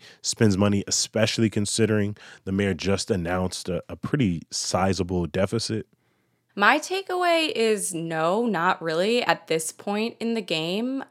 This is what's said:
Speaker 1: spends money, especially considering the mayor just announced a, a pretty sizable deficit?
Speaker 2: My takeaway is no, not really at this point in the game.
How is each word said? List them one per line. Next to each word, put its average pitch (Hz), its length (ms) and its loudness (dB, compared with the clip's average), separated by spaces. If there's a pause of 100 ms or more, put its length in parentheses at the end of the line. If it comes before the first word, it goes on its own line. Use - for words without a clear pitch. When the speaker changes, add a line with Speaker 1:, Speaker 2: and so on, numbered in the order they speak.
(220)
Speaker 1:
spends 104 360 2
money, 101 300 2
especially - 600 0
considering 104 680 0 (260)
the - 80 -8
mayor 98 240 2
just 95 380 0
announced 90 560 -2
a, - 200 -2
a - 60 -12
pretty 95 560 0
sizable 92 760 0
deficit? 104 600 -2 (720)
Speaker 2:
My 226 240 4
takeaway 359 720 0
is 214 420 0
no, 165 500 0
not 185 380 0
really 185 400 0
at - 240 2
this 160 240 -2
point 214 480 -4
in 233 160 -2
the 226 80 -2
game. 214 680 -4